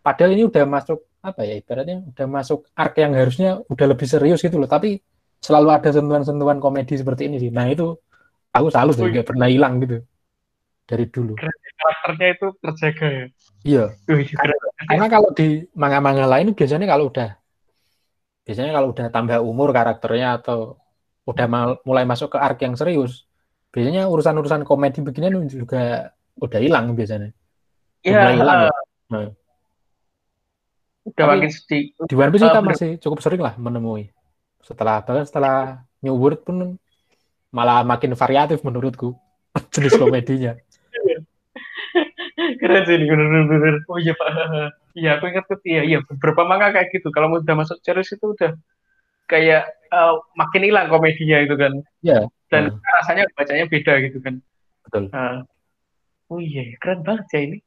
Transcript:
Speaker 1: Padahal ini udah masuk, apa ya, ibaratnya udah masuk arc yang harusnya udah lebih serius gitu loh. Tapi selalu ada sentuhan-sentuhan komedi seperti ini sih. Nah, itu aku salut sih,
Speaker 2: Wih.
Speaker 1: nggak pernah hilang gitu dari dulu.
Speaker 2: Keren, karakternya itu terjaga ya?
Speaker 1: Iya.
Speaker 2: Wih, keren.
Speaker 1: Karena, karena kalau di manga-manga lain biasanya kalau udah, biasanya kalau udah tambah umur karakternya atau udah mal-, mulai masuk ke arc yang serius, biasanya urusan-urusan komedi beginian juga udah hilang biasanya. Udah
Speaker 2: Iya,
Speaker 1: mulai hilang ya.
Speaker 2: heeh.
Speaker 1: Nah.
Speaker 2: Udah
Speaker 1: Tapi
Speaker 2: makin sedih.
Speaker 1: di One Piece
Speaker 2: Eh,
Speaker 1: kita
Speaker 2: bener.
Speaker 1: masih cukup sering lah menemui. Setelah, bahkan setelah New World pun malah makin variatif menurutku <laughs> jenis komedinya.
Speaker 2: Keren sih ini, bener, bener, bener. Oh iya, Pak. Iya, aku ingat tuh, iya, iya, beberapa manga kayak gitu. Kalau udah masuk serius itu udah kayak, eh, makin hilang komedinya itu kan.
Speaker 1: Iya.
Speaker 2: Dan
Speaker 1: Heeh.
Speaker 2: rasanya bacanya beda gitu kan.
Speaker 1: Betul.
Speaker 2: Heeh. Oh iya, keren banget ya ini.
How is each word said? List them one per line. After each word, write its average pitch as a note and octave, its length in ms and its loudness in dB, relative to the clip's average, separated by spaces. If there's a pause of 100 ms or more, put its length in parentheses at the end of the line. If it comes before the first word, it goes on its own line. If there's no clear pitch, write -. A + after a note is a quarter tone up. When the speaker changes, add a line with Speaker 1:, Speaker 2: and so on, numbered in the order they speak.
Speaker 1:
Padahal E3+ 320 2
ini A3 140 2
udah D3 180 2
masuk, C#3+ 340 -4 (220)
apa F#3+ 220 -10
ya, G#2 160 -6
ibaratnya C#3+ 480 -8
udah C3+ 200 -8
masuk C#3 460 -6
arc D#3 240 -4
yang D3 160 2
harusnya C3+ 540 0
udah C#3 200 0
lebih C3+ 200 0
serius D3+ 320 2
gitu F3 180 -2
loh. C3+ 140 -2
Tapi G3+ 320 0 (340)
selalu D3+ 320 4
ada D3+ 220 4
sentuhan-sentuhan D3 680 0
komedi C#3 360 -2
seperti C3+ 320 -4
ini C#3+ 120 -6
sih. A#2+ 120 -4
Nah, B2 160 -2
itu E3 320 -2 (500)
aku D3+ 220 2
salut C3+ 240 4
sih, A#2+ 80 -2
Speaker 2:
Wih. A#2 100 0
Speaker 1:
nggak A#2 140 -2
pernah B2+ 240 2
hilang B2+ 320 2
gitu B2 160 -4 (880)
dari A#2 200 -2
dulu. A#2 280 -6
Speaker 2:
Keren, D#3 160 -8 (240)
karakternya E3 560 -2
itu F3+ 160 -4 (100)
terjaga D#3 520 -4
ya? C3 180 -6 (380)
Speaker 1:
Iya. C#3 200 4 (220)
Speaker 2:
Wih, D3+ 220 2
keren. D3 280 0
Speaker 1:
Karena, - 300 -10
karena E3 220 2
kalau G#3+ 240 6
di D#3 140 2 (260)
manga-manga C#3 520 2
lain D3+ 300 4
biasanya D3+ 320 0
kalau D3 240 2
udah, A2+ 240 -6 (1120)
biasanya B2+ 260 -6
kalau C#3 180 0
udah A#2+ 180 -6
tambah A#2 320 0
umur A#2+ 340 0
karakternya A#2 640 0
atau A#2 400 -6 (480)
udah B2+ 200 -2
mal-, A#2+ 360 -2
mulai B2+ 240 0
masuk B2 240 -4
ke C#3 80 -4
arc B2+ 240 -2
yang B2 160 -6
serius, D3 480 -4 (420)
biasanya D#3+ 380 -2
urusan-urusan D#3 560 0
komedi C#3+ 400 0
beginian E3+ 420 -4
juga B2 680 -6 (240)
udah A#2 200 -4
hilang A#2+ 360 2
biasanya. G#2+ 400 -6 (680)
Udah - 60 -6
Speaker 2:
Iya, G3+ 140 4
Speaker 1:
mulai - 160 6
hilang - 200 4
ya. E3 120 6
Speaker 2:
heeh. - 160 -2 (240)
Speaker 1:
Nah. G#2+ 180 -6 (1800)
Speaker 2:
Udah G3+ 160 -4
Speaker 1:
Tapi D3 160 4
Speaker 2:
makin D3+ 140 0
sedih. D3 320 -4 (180)
Speaker 1:
di E3 140 -6
One C#3 140 4
Piece G3+ 120 4
Speaker 2:
Eh, A3 80 6
Speaker 1:
kita A3 80 6
Speaker 2:
bener. G3 140 2
Speaker 1:
masih D#3+ 260 -4
cukup - 220 -6
sering F3 180 -2
lah B2 180 -4
menemui. A2+ 540 -8 (480)
Setelah, A2 400 -2
bahkan B2+ 240 -2
setelah C#3 340 0 (460)
New C3 160 -2
World D3 240 2
pun F3+ 320 -6 (800)
malah A#2+ 320 2
makin B2 260 0
variatif C3+ 480 2
menurutku B2 540 -6 (400)
<laughs> - 160 -6
jenis C#3+ 240 2
komedinya. B2+ 640 2 (1800)
Speaker 2:
Keren B3+ 480 2
sih E3+ 100 4
ini, D#3 120 2
bener, D3+ 220 4
bener, D#3 200 4
bener. D#3 260 4 (120)
Oh F3 100 -8
iya, E3 160 0
Pak. D#3 160 -4 (640)
Iya, D#3+ 220 -2
aku D3 160 -4
ingat F#3 160 -6
tuh, G3 160 -6
iya, E3 220 -2
iya, D#3 180 2
beberapa D3 400 -2
manga F#3+ 260 2
kayak F#3 220 0
gitu. F#3 180 -6
Kalau D#3 240 0
udah E3 240 0
masuk D#3 240 -4
serius F#3 300 -2
itu G3+ 180 -8
udah F3 240 -2 (720)
kayak, D#3+ 460 4
eh, E3+ 440 2 (200)
makin E3 300 -2
hilang G3 260 2
komedinya D#3 480 2
itu D3 160 2
kan. C#3+ 180 0 (300)
Speaker 1:
Iya. B2 240 4 (240)
Speaker 2:
Dan D3+ 120 4 (120)
Speaker 1:
Heeh. - 180 -4
Speaker 2:
rasanya F3 380 2
bacanya C#3+ 360 -4
beda D#3 260 0 (100)
gitu C3+ 180 -6
kan. B2+ 140 -8 (480)
Speaker 1:
Betul. G2+ 260 -6
Speaker 2:
Heeh. B2+ 300 -6 (880)
Oh E3+ 160 -10
iya, C3+ 340 -10
keren F3+ 240 -6
banget G3+ 300 -6
ya D3+ 140 -4
ini. E3+ 220 -10